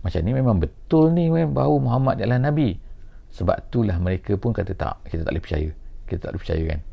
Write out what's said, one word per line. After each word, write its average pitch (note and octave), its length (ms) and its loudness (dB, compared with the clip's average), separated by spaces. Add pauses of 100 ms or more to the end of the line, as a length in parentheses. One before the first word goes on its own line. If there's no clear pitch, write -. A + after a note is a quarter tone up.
macam F2 160 -2
ni G#2 80 0
memang C3 240 2
betul D#3 560 4
ni, E3+ 160 4
memang E3 240 2
bahawa C3+ 320 2
Muhammad B2+ 400 2
adalah B2 160 2
Nabi. D3 480 0 (400)
Sebab - 320 0 (100)
itulah G#2 300 0
mereka F#2 400 0
pun A2+ 160 0
kata, F#2+ 160 -2
"Tak, - 400 -6
kita E2 160 -4
tak - 80 -2
boleh E2+ 80 -4
percaya. D#2 260 -2 (380)
Kita F2+ 180 -6
tak - 60 -6
boleh - 160 -6
percaya E2 160 0
kan." D#2 160 -2 (140)